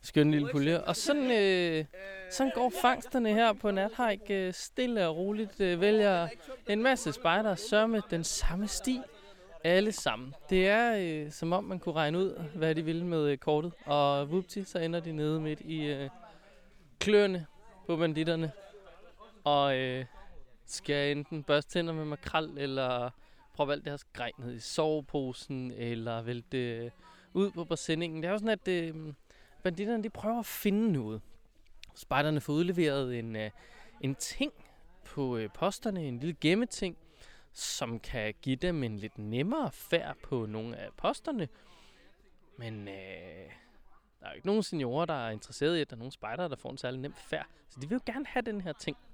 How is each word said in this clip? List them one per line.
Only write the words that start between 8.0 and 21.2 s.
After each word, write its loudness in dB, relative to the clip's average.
den 0
samme 0
sti, -2
alle 6
sammen. -4
Det 6
er, 6
øh, -2
som -2
om 2
man -6
kunne -4
regne 2
ud, 0
hvad 2
de 0
ville -2
med, 2
øh, 4
kortet. 2
Og 4
vupti, -2
så -4
ender 0
de -6
nede 0
midt -4
i, -4
øh, -2
kløerne 6
på 2
banditterne. 2
Og, 4
øh, -2
skal 0
enten -6